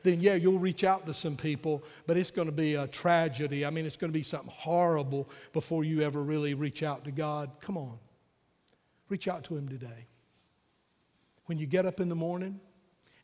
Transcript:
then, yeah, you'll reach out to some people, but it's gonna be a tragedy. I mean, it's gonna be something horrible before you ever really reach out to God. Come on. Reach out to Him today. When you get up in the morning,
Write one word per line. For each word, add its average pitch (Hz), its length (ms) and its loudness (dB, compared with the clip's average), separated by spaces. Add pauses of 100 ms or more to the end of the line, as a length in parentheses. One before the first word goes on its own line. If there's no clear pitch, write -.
then, 175 180 6
yeah, 196 140 8
you'll 185 240 4
reach 185 240 0
out 190 240 2
to 156 60 -4
some 151 220 -4
people, 147 480 -2 (220)
but 165 120 2
it's 180 120 2
gonna 165 220 -2
be 151 240 2
a 143 100 0
tragedy. 147 800 2
I 147 60 -2
mean, 160 160 -2
it's - 100 -8
gonna 165 160 -4
be 156 80 0
something 135 320 -8
horrible 156 720 2 (260)
before 160 300 0
you 156 180 2
ever 147 200 0
really 147 320 0
reach 147 300 -4
out 143 220 -4
to 147 60 -8
God. 147 380 -4 (120)
Come 196 160 -6
on. 127 200 -10 (1120)
Reach 196 180 -4
out 175 180 -4
to 160 120 -6
Him 143 100 -6
today. 120 380 -12 (1400)
When 165 120 -4
you 151 80 -4
get 180 220 2
up 180 120 -2
in 175 100 0
the 170 60 -2
morning, 180 440 -4 (640)